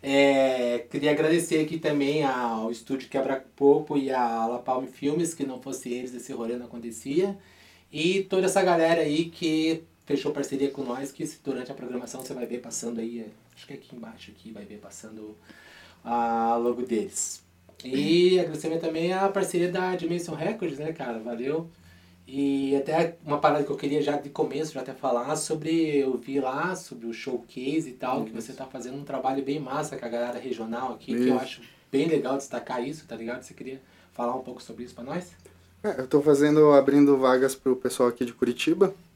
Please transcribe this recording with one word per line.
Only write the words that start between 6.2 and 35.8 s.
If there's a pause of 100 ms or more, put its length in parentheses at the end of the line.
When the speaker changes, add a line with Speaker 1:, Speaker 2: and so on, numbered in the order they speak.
Speaker 1:
rolê
não
acontecia. (540)
E
toda
essa
galera
aí
que (240)
fechou
parceria
com
nós,
que
se,
durante
a
programação
você
vai
ver
passando
aí,
é, (280)
acho
que
aqui
embaixo
aqui
vai
ver
passando (680)
a
logo
deles. (440)
E
agradecer
também
a
parceria
da
Dimension
Records,
né,
cara?
Valeu. (560)
E
até
uma
parada
que
eu
queria
já
de
começo,
já
até
falar
sobre,
eu
vi
lá
sobre
o
showcase
e
tal,
que
Speaker 2:
Isso.
Speaker 1:
você
tá
fazendo
um
trabalho
bem
massa
com
a
galera
regional
aqui,
que
eu
Speaker 2:
Isso.
Speaker 1:
acho (300)
bem
legal
destacar
isso,
tá
ligado?
Você
queria (320)
falar
um
pouco
sobre
isso
pra
nós? (520)